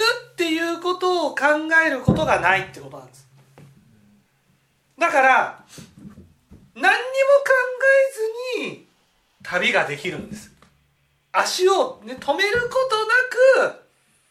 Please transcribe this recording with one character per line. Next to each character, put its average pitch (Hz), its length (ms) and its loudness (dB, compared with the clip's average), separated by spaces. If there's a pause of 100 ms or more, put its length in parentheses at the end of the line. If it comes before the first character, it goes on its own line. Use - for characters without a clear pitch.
(320)
っ - 40 -20
て 339 140 -2
い 320 100 -2 (140)
う 330 80 -10
こ 359 140 -2
と 359 320 -2
を 262 80 -8
考 262 100 -2 (400)
え 311 60 0
る 262 100 -4
こ - 120 2
と 311 120 -2
が 233 140 0
な 180 180 2
い 185 60 -6
っ - 80 -14
て - 80 -20
こ - 100 -20
と 139 80 -18
な 139 60 -20
ん - 40 -20
で - 60 -20
す。 - 140 -20 (1700)
だ 320 140 0
か 285 100 4
ら、 240 420 2 (1080)
何 226 80 -18
に 330 60 2
も - 20 6
考 539 640 2 (1040)
え 294 60 -6
ず 240 60 -8
に - 180 -16 (560)
旅 196 280 -2
が 175 140 0
で 143 100 -8
き 175 140 -8
る 151 80 -8
ん 110 100 -14
で - 80 -14
す。 - 160 -20 (800)
足 - 380 0
を 349 340 0
ね、 240 160 -14
止 294 160 -2
め 392 140 0
る 480 180 0
こ 523 220 -2
と 494 800 2
な - 20 -8
く、 - 140 -16 (480)